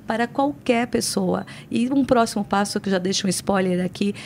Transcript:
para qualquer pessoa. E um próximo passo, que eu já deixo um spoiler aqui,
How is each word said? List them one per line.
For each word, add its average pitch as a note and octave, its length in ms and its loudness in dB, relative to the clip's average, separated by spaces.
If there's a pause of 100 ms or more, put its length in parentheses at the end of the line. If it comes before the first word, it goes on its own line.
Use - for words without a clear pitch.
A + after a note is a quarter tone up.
para A3+ 200 0
qualquer B3 600 0
pessoa. F#3+ 580 0 (260)
E A#3 200 0
um C#4 120 4
próximo A#3 400 2
passo, G3+ 380 0
que G3+ 80 -4
eu F#3+ 40 2
já F#3+ 60 4
deixo F#3+ 280 -2
um - 20 2
spoiler F#3 560 2
aqui, G3+ 300 -2 (120)